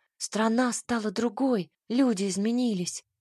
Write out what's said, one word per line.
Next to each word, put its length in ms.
Страна 560
стала 380
другой, 600
люди 380
изменились. 760